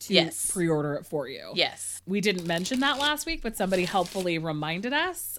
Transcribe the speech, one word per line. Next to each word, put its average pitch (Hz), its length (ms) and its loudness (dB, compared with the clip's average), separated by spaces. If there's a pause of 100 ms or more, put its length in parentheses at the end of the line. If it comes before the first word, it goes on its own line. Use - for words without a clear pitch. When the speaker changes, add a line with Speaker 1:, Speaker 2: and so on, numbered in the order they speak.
Speaker 1:
to - 140 0
Speaker 2:
Yes. - 360 4
Speaker 1:
pre-order 156 440 2
it - 120 -6
for 143 220 -4
you. 95 260 -10
Speaker 2:
Yes. - 520 -2
Speaker 1:
We 196 160 0
didn't 180 240 0
mention 180 340 0
that 277 180 2
last 294 280 0
week, 330 160 -4
but 226 140 -4
somebody 185 280 2
helpfully 180 540 0
reminded 165 560 -2
us 339 440 -2